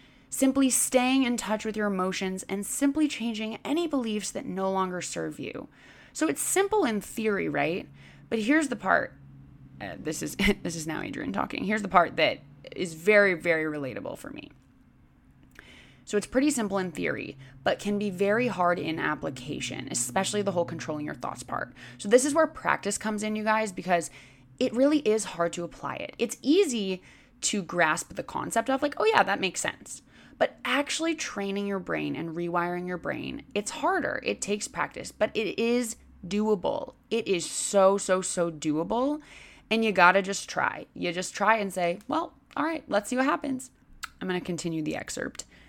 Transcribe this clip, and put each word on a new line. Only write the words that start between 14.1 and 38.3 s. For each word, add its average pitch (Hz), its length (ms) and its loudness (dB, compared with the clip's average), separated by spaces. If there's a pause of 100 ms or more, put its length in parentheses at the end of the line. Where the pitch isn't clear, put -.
for - 100 -14
me. - 220 -14 (1500)
So - 100 -4
it's 202 120 0
pretty 277 240 2
simple 208 260 -2
in 185 140 -2
theory, - 480 -6 (240)
but - 160 2
can 202 180 -2
be 208 140 -2
very 202 380 2
hard 180 280 2
in 165 220 -2
application, 143 880 -6
especially 196 540 -2
the 196 80 0
whole 175 120 0
controlling 156 440 -6
your 143 80 -8
thoughts - 260 -8
part. - 320 -6 (240)
So - 100 -10
this 247 160 8
is 285 120 0
where 320 100 6
practice - 540 -2
comes 214 240 -4
in, 214 120 -2
you 214 80 -4
guys, 220 280 2
because 180 400 0 (480)
it 254 160 2
really 285 240 6
is 214 240 2
hard 170 300 -2
to 175 100 -6
apply 139 320 -8
it. - 240 -10
It's 226 240 -2
easy 240 580 4 (400)
to 202 220 -2
grasp 165 500 2
the - 80 -8
concept - 480 -2
of, 269 140 2
like, 294 160 -2
"Oh 427 60 2
yeah, 440 180 8
that 190 160 0
makes 185 200 -2
sense." - 440 -8 (340)
But - 260 0
actually 294 520 -2
training 202 500 -4
your 196 140 -4
brain 151 360 -4
and 160 200 -6
rewiring 175 500 -2
your 180 140 -6
brain, 135 420 -6 (140)
it's 208 160 -4
harder. - 520 -2
It - 160 -2
takes 208 280 -4
practice, - 440 -6
but 220 220 -2
it 226 260 -2
is 233 360 0 (320)
doable. 208 640 0 (160)
It 226 180 -2
is 175 220 0
so, 196 480 4
so, 190 240 2
so 175 300 -2